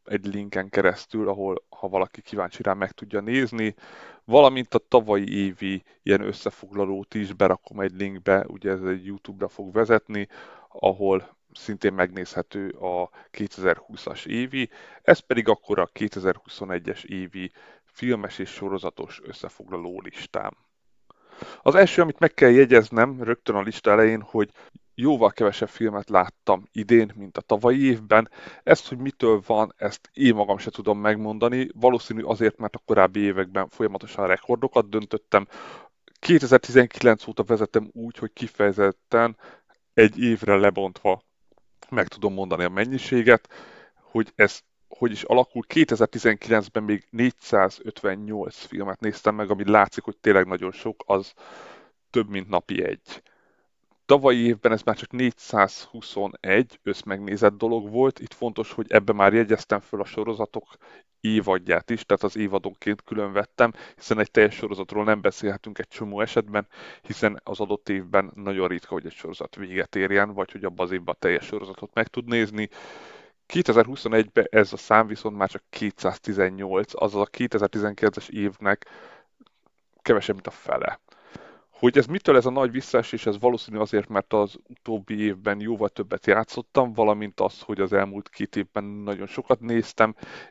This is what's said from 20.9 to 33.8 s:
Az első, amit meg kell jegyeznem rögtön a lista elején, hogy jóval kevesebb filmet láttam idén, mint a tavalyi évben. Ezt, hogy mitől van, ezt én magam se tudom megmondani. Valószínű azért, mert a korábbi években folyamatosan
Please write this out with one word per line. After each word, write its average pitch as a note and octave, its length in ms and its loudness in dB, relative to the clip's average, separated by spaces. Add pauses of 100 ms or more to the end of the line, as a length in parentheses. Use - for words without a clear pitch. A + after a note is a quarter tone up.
Az C#3 120 4
első, F3+ 280 8
amit D#3+ 160 0
meg - 160 2
kell B2+ 160 8
jegyeznem B2 720 6
rögtön A2+ 320 -2
a G2+ 80 0
lista A2 280 -2
elején, A2 300 6
hogy G#2 300 -2 (460)
jóval A#2 340 2
kevesebb G#2 380 -2
filmet G#2 400 -6
láttam F#2+ 640 0
idén, G#2+ 440 2
mint G2 200 -14
a - 40 -4
tavalyi B2 440 0
évben. A2 460 0 (320)
Ezt, - 260 2
hogy B2+ 100 -12
mitől A#2+ 480 0
van, G#2+ 300 0
ezt - 360 -10
én B2+ 220 4
magam G2+ 240 0
se G#2+ 120 -8
tudom G#2 280 -2
megmondani. G#2+ 760 -2
Valószínű A#2 480 2
azért, A2 360 0
mert G#2 160 -8
a - 100 -14
korábbi G2+ 360 4
években F#2+ 480 -2
folyamatosan G2+ 580 -4